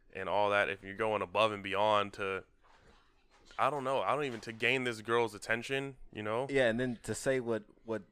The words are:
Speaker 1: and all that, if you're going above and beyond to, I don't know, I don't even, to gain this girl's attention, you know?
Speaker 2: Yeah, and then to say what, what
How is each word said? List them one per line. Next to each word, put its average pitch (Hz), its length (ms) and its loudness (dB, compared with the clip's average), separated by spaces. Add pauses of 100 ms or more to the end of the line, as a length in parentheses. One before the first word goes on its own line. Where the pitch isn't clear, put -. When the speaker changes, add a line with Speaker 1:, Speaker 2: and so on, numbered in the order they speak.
(140)
Speaker 1:
and 92 140 -6
all 101 220 2
that, 101 180 4
if 98 140 -6
you're 98 140 -12
going 107 260 0
above 101 300 2
and 101 100 -8
beyond 101 520 2
to, 95 300 -4 (1120)
I 123 120 4
don't 143 140 -4
know, 131 180 0
I 104 120 2
don't 147 100 -2
even, 120 160 -6
to 117 120 -12
gain 120 320 2
this 113 180 -2
girl's 117 320 2
attention, 131 640 -4 (160)
you 107 100 -8
know? 113 280 -2
Speaker 2:
Yeah, 135 180 4
and 113 120 2
then 123 240 -2
to 110 100 -2
say 131 260 0
what, 113 220 -2 (220)
what 110 280 -4